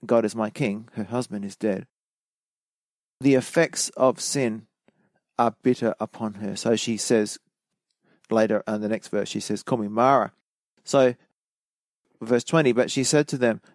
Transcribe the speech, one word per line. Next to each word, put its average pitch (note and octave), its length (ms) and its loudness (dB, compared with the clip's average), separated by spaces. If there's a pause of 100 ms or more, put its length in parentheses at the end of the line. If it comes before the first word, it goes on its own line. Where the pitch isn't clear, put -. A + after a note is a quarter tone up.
"God A#2 200 2
is G#2+ 100 -4
my A2 140 -4
king." A2+ 440 -6
Her A2 100 -6
husband G#2 420 -6
is G2 100 -12
dead. G2+ 300 -4 (1300)
The C#3 160 4
effects - 560 0
of B2+ 300 2
sin A2+ 460 -4 (720)
are A#2 240 2
bitter A#2+ 380 0
upon A2 360 -8
her. G2+ 200 -8
So A2+ 200 0
she A2 200 -2
says G#2+ 440 0 (880)
later A2 380 2
in G#2+ 140 -4
the G#2+ 60 -4
next G#2+ 220 -6
verse, G2+ 180 -4
she G#2+ 120 -6
says, G2+ 240 -6
"Call B2+ 160 -2
me G#2 80 -4
Mara." A#2 440 2 (520)
So B2+ 320 2 (1080)
verse A#2 220 0
twenty, D3+ 280 2
"But A#2 180 2
she C3+ 140 -2
said D3+ 240 2
to C#3+ 100 -6
them, A#2 220 2 (160)